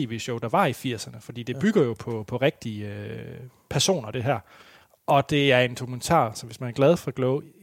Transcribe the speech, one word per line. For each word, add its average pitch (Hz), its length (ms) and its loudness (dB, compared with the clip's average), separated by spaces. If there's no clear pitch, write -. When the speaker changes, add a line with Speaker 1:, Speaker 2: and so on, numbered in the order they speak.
Speaker 1:
V-show, 117 280 -6
der 117 100 -6
var 170 180 2
i 131 60 0
firserne, 120 480 -8
fordi 120 220 -12
det 123 120 -6
Speaker 2:
Ja. 135 60 -8
Speaker 1:
bygger 208 240 4
jo 117 100 0
på, 110 340 -8
på 123 80 -6
rigtige, 117 520 -2
øh, 104 360 -10
personer, 139 400 2
det 123 140 -4
her. 127 140 2
Og 139 240 4
det 139 220 4
er 123 80 8
en 123 140 0
dokumentar, 123 600 0
så - 120 -12
hvis - 140 -14
man 127 80 -6
er 120 60 -8
glad 143 220 6
for - 140 -6
Glow, 131 300 0